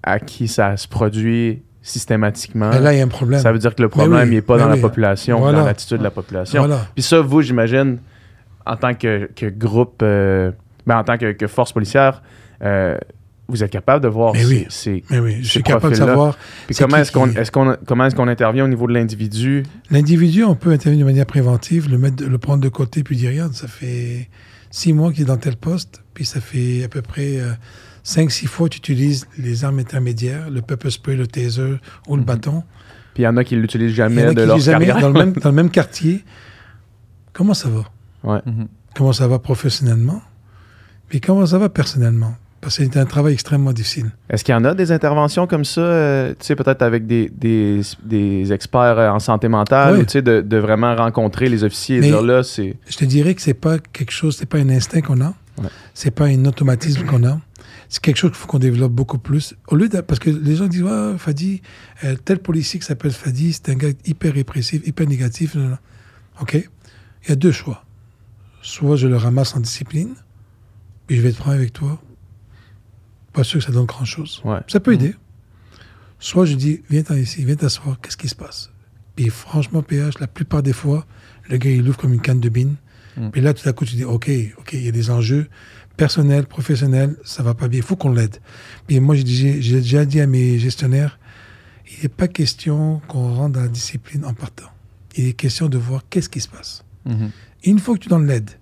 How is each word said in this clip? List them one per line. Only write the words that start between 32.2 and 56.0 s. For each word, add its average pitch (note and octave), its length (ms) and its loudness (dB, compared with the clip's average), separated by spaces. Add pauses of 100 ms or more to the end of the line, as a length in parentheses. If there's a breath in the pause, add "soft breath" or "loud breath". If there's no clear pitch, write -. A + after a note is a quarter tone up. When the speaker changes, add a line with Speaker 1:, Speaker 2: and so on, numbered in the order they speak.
Speaker 1:
Mhm. - 20 0
Speaker 2:
bâton. » C#3 380 -2 (500 soft breath)
Speaker 1:
Puis B2 100 0
il - 20 4
y - 40 4
en A#2 80 2
a B2 80 2
qui A#2+ 100 -2
l'utilisent A2+ 380 0
Speaker 2:
Il A2 60 0
y A#2 40 4
en A2 60 4
Speaker 1:
jamais A#2 140 4
Speaker 2:
a - 20 6
Speaker 1:
de A#2 60 6
Speaker 2:
qui A#2 40 4
Speaker 1:
leur A2+ 100 4 (120)
Speaker 2:
l'utilisent C3+ 80 4
jamais D#3 220 6
Speaker 1:
carrière. - 220 4
Speaker 2:
dans C#3 80 4
le F3+ 80 6
même, F#3 160 2
dans D3+ 80 4
le C#3 60 4
même E3 140 6
quartier. F3 560 0 (1040 loud breath)
Comment G3+ 220 2
ça C#3 160 -2
va ? A2 140 -2 (400)
Speaker 1:
Ouais. G#2+ 220 0
Speaker 3:
Mhm. A2+ 220 -6 (260)
Speaker 2:
Comment C3+ 200 2
ça B2+ 160 0
va B2+ 100 2
professionnellement ? B2+ 840 0 (840 soft breath)
Puis C3+ 140 -4
comment F#3+ 240 2
ça E3+ 140 2
va G#3 100 2
personnellement ? A#2 640 0 (240)
Parce - 200 -6
que D3 60 2
c'est C3 120 -2
un C3+ 80 4
travail D3 280 0
extrêmement C#3 380 0
difficile. A2+ 400 -4 (180)
Speaker 1:
Est-ce A2 140 -2
qu'il - 80 0
y A#2+ 40 4
en A#2 100 2
a D3 80 4
des F#3 180 0
interventions D3+ 540 0
comme E3 180 -2
ça, - 180 -4
euh, D3 500 0
tu - 160 -12
sais, F#3 80 0
peut-être C3+ 260 0
avec A#2 240 2
des, A2+ 240 0
des, G#2 520 0 (220)
des G2+ 480 0
experts, A#2+ 460 2
euh, A2+ 120 4
en G#2 100 0
santé A2 280 0
mentale, C3 480 4
Speaker 2:
Oui. F#3+ 60 6
Speaker 1:
ou, B2 40 4
tu - 80 -8
sais, C#3 100 2
de, A2+ 180 4
de G#2 160 0
vraiment A2 380 2
rencontrer A2+ 540 0
les A2 140 0
officiers B2 340 -2
et A#2+ 40 4
Speaker 2:
Mais C#3+ 60 6
Speaker 1:
dire, « A2 160 4
Là, B2+ 180 4
c'est » G#2 340 -6 (140)
Speaker 2:
je - 80 -12
te D3 80 0
dirais D3 300 2
que - 80 -16
c'est C#3+ 100 0
pas D#3+ 240 -2
quelque - 340 -10
chose, D#3 260 -2
c'est C#3+ 100 -10
pas D#3+ 100 -2
un C3+ 120 2
instinct C3 320 0
qu'on C3+ 200 0
a, D#3+ 140 -2 (260)
Speaker 1:
Ouais. F#2+ 80 -6 (240 loud breath)
Speaker 2:
c'est - 180 -4